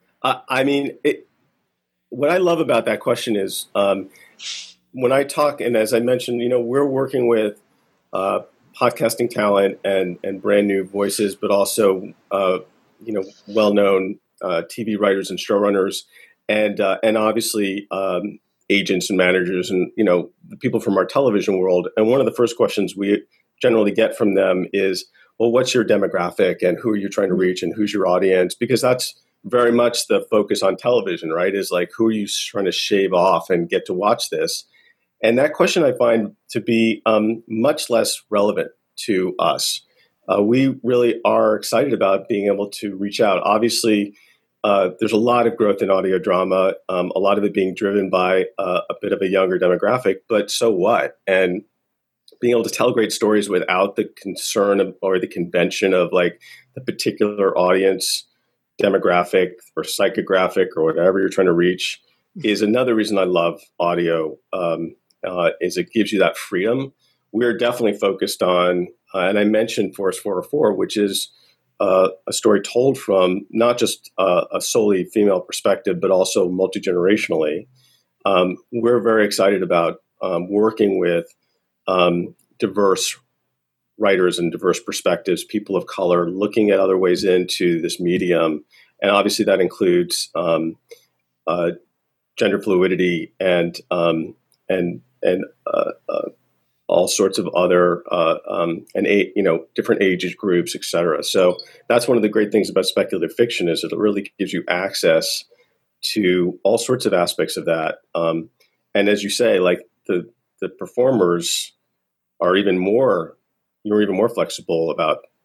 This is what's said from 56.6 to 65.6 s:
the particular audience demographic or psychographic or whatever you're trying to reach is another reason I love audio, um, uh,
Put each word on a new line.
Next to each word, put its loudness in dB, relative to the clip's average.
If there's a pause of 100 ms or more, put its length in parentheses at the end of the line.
the -14
particular -2
audience 0 (560)
demographic 2 (260)
or -6
psychographic 0
or 0
whatever 2
you're 0
trying 2
to 4
reach 0 (420)
is 0
another 0
reason 0
I 2
love 0 (180)
audio, -2 (140)
um, -4 (300)
uh, 0 (100)